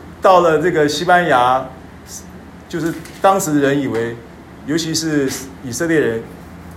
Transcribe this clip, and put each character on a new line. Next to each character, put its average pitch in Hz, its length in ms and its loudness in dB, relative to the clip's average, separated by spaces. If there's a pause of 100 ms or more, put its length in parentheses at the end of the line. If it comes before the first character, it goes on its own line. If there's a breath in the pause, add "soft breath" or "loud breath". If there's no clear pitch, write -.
(200)
到 185 200 6
了 160 200 4
这 170 120 0
个 151 160 2
西 147 160 -4
班 175 220 4
牙， 131 380 2 (1040)
就 170 120 -6
是 160 120 -4 (300)
当 196 180 4
时 151 200 0
人 139 200 2
以 131 60 -2
为， 117 300 -4 (500)
尤 143 100 -2
其 160 160 -4
是 151 380 -2 (340)
以 127 60 -10
色 165 160 -4
列 165 140 2
人， 113 220 -2 (540)